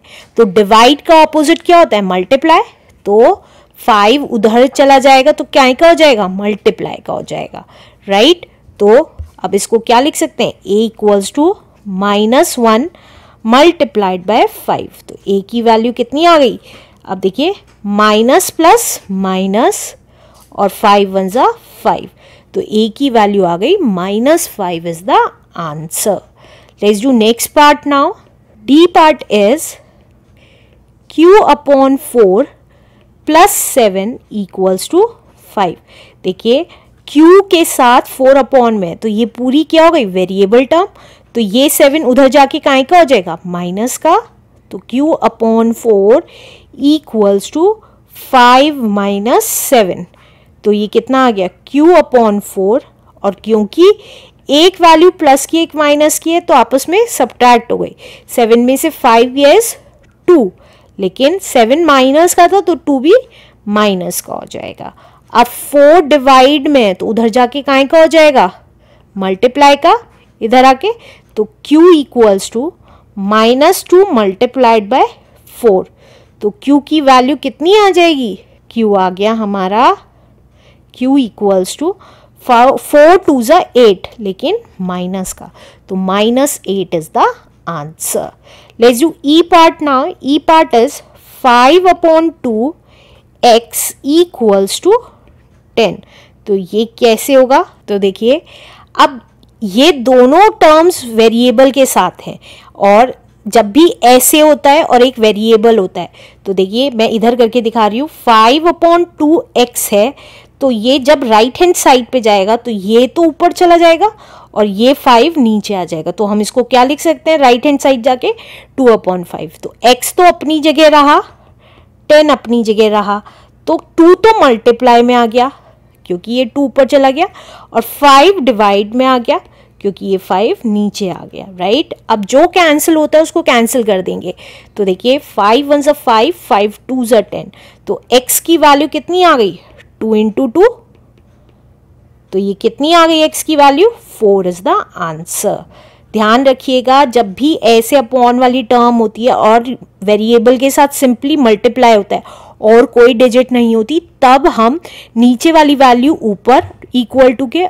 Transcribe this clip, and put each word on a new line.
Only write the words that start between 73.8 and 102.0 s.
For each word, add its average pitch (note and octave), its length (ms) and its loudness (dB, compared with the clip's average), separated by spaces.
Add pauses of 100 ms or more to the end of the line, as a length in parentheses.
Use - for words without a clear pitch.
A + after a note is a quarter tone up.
two F#4 240 4
multiplied A3+ 800 -2
by C#4 160 0 (500)
four। G3 300 0 (580)
तो G#3 100 -4 (120)
Q C#4 240 0
की D#4 120 -2
वैल्यू C4 360 2
कितनी D4 420 -2
आ G4+ 120 2
जाएगी, D4+ 480 0 (320)
Q G#3+ 280 -2
आ F#3 120 0
गया G3 220 -2
हमारा, G#3+ 640 -2 (960)
Q C4 240 -2
equals G3 600 -4
to E4 140 -6 (500)
four, B3 400 2
four D4+ 420 4
two C#4 180 0
जा D4 160 2 (180)
एट, G#3+ 320 2 (120)
लेकिन B3 380 -6 (220)
माइनस F3+ 520 -8
का, - 180 -20 (380)
तो F#3+ 80 -8 (100)
minus A#3 520 -2 (100)
eight F#3 320 -6
is D#3+ 100 -12
the C#4 160 -2 (440)
answer। D3+ 580 -10 (520)
Let's A#3+ 220 2
do D#4+ 100 0 (120)
E D4+ 240 2
part E4 340 2
now। C#4 200 -2 (200)
E C#4 200 -2
part D#4+ 320 0
is A#3+ 260 -2 (440)
five C4+ 500 4
upon E4 360 0 (140)
two A#3+ 300 -4 (680)
x - 500 0 (200)
equals A3 680 -2
to A4+ 220 0 (760)
ten। G#3 240 -2 (460)
तो G#3 80 -4
ये G3 300 -4 (140)
कैसे A#3 360 0
होगा, C4 300 2 (240)
तो G3+ 100 -4
देखिए, A3 440 -2 (580)
अब C#4+ 200 0 (420)
ये A3+ 300 0
दोनों C4 560 4 (120)
टर्म्स E4 460 2
वेरिएबल A#3 640 2
के C4+ 160 0
साथ F3+ 360 -2